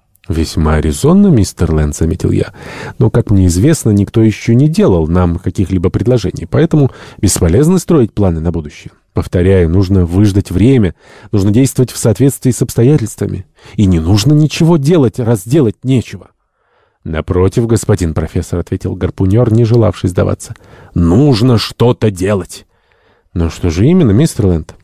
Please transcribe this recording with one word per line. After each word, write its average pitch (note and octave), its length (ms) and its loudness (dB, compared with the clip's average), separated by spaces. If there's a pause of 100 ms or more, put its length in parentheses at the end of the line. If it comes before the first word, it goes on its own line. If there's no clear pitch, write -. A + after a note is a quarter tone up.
(280)
"Весьма D#2 540 -2
резонно, C3 460 2
мистер F#2 440 0
Лэнд", — D2+ 240 -2
заметил D#2+ 340 -2
я, - 220 -2 (460)
"но, A#2 100 2
как - 220 -2
мне F#2+ 160 4
известно, G#2 420 0
никто G2+ 340 0
ещё A2 300 0
не C3+ 160 4
делал A#2 400 2
нам E2+ 300 0
каких-либо F#2 500 -4
предложений, G#2 560 -2
поэтому C#3+ 460 0 (320)
бесполезно A2 560 2
строить D3 340 0
планы F2+ 280 -2
на E2 120 -2
будущее. D2+ 400 -10 (220)
Повторяю, F2+ 560 2
нужно F#2 340 2
выждать F#2+ 460 0
время, G2+ 440 2 (380)
нужно G2+ 180 0
действовать B2+ 400 0
в - 60 -14
соответствии B2 540 0
с - 100 -4
обстоятельствами, A2 880 -2 (300)
и G#2 100 2
не F2+ 120 2
нужно G#2 360 2
ничего D#3 420 2
делать, C#3 420 0
раз A#2 260 -2
делать A#2+ 400 0
нечего". A#2+ 440 -4 (760)
"Напротив, F2+ 640 -2
господин G2+ 460 -2
профессор", — E2+ 480 -6
ответил F#2+ 340 -6
гарпунёр, F#2+ 580 0
не A#2 120 2
желавший G#2+ 460 0
сдаваться, — F#2+ 440 -4 (400)
"нужно A2+ 640 2
что-то A#2 540 0
делать". F#2 560 -6 (640)
"Но E2+ 160 -2
что E2+ 220 -4
же F2+ 160 0
именно, E3+ 240 4
мистер A2 360 0
Лэнд?" E2+ 380 -2